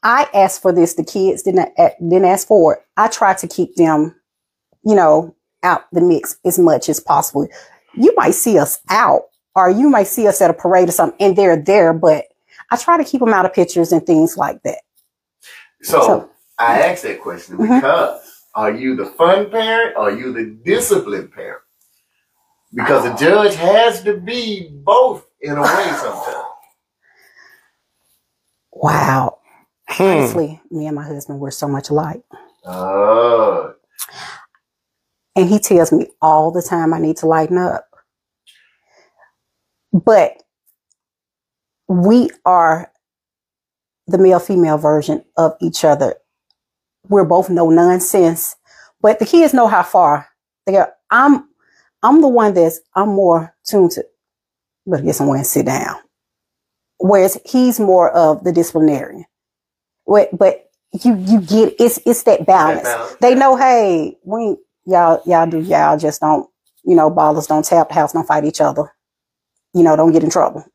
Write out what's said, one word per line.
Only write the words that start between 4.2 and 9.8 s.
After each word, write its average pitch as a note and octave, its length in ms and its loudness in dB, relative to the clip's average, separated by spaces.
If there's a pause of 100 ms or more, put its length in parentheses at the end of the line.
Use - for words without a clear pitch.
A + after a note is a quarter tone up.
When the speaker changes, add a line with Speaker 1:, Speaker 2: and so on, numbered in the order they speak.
Speaker 1:
you G#3+ 100 2
know, E3 400 2 (280)
out F3 300 -2
the F3 100 0
mix E3+ 420 0
as F3+ 140 -2
much D#3+ 320 2
as D3 100 -6
possible. D3 480 -4 (460)
You - 200 2
might - 200 0
see G#3 240 0
us - 200 -2 (120)
out, G3+ 320 2 (320)
or F#3 160 4
you A#3+ 180 2